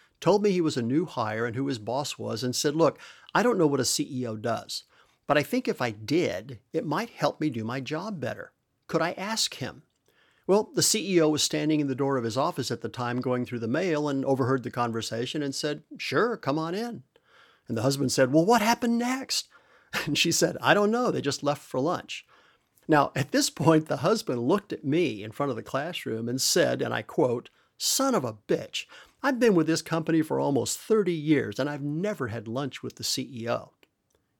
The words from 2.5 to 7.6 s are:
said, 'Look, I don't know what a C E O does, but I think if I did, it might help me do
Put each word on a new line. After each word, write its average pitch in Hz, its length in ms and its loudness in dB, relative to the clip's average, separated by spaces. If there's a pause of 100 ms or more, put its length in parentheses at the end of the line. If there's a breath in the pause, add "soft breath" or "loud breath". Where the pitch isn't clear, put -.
said, 147 220 0
'Look, 160 220 4 (360 loud breath)
I 170 80 4
don't 233 140 2
know 165 120 6
what 139 120 0
a 120 60 0
C - 200 -2
E 127 200 -6
O 110 100 -6
does, 110 480 -6 (420 soft breath)
but 143 100 4
I 147 60 4
think 247 260 -2
if 196 140 -2
I 123 80 0
did, 107 680 -2 (140)
it 160 140 -4
might 175 240 -4
help - 280 0
me 151 120 -2
do 113 120 -4